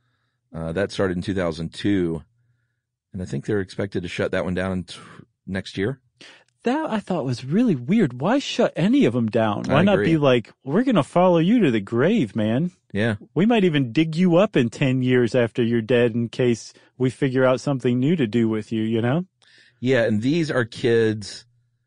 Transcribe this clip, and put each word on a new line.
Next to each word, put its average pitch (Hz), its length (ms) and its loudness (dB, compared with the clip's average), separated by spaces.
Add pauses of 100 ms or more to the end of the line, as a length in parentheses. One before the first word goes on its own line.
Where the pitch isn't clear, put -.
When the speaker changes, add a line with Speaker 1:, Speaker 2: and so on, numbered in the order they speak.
(540)
Speaker 1:
Uh, 82 200 -8
that 95 180 -2
started 95 240 -2
in 90 80 -6
two 98 100 -4
thousand 82 400 -4
two. 87 480 -2 (920)
And 92 80 -8
I 92 40 -8
think 139 200 -8
they're 107 160 -2
expected 98 420 -8
to 87 60 -8
shut - 220 -4
that 92 120 -2
one 90 100 -4
down 92 300 -4
t-, - 140 -16 (500)
next 95 300 -8
year. 110 240 -4 (640)
Speaker 2:
That 294 280 -2
I 220 80 -4
thought 175 260 -4
was 127 200 -6
really 190 300 0
weird. 127 440 0
Why 196 200 0
shut - 360 -2
any 226 300 2
of 117 80 2
them 120 140 0
down? 110 360 0
Why - 120 0
Speaker 1:
I 151 80 6
Speaker 2:
not 202 120 4
Speaker 1:
agree. 104 160 2
Speaker 2:
be 160 60 2
like, 127 340 2 (140)
"We're 160 180 0
gonna 220 200 2
follow 180 360 2
you 208 220 4
to 156 100 4
the 110 80 2
grave, 123 560 0
man. 117 360 0 (220)
Speaker 1:
Yeah. 104 220 0 (180)
Speaker 2:
We 165 140 2
might 233 160 2
even 143 300 0
dig 160 220 0
you 175 200 4
up 202 220 4
in 120 120 2
ten 131 320 -2
years 127 320 2
after 120 300 0
you're 117 180 0
dead 120 320 2
in 117 160 -2
case 123 440 -2 (260)
we 131 100 2
figure 131 360 0
out 127 160 2
something 127 380 -2
new 147 160 0
to 143 120 0
do 113 200 0
with 110 240 -4
you," 110 120 -2
you 113 180 -2
know? 139 240 -2 (540)
Speaker 1:
Yeah, 123 240 2
and 107 180 0
these 151 300 0
are 123 140 0
kids 110 800 -2 (420)